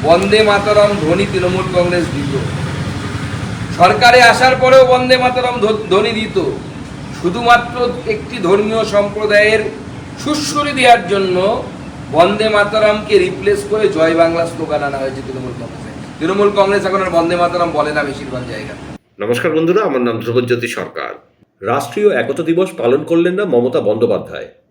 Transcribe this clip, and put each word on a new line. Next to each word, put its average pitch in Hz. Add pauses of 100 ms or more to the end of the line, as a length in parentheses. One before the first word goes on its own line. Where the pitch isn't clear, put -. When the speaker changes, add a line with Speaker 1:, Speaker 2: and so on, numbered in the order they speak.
Speaker 1:
বন্দে 196
মাতরম 208 (120)
ধ্বনি 175
তৃণমূল 180
কংগ্রেস 175 (100)
দিত, 139 (1400)
সরকারে 240
আসার 254
পরেও 254
বন্দে 254
মাতরম 247
ধ্ব-, 214
ধ্বনি 214
দিত। 214 (840)
শুধুমাত্র 240 (180)
একটি 220
ধর্মীয় 214
সম্প্রদায়ের 208 (600)
সুশ্রুতি 294
দেওয়ার 240
জন্য 196 (480)
বন্দে 208
মাতরমকে 208
রিপ্লেস 185 (100)
করে 208
জয় 160
বাংলা 165
স্লোগান 151
আনা 139
হয়েছে 135
তৃণমূল 127
কংগ্রেসে। 120 (280)
তৃণমূল 196
কংগ্রেস 196
এখন 190
আর 185
বন্দে 165
মাতরম 170
বলে 151
না 151
বেশিরভাগ 131
জায়গায়। 113 (400)
Speaker 2:
নমস্কার 120
বন্ধুরা, 165
আমার 135
নাম 113
ধ্রুবজ্যোতি 117
সরকার। 76 (500)
রাষ্ট্রীয় 147 (100)
একতা 139
দিবস 170
পালন 127
করলেন 170
না 202
মমতা 123
বন্দ্যোপাধ্যায়। 101 (240)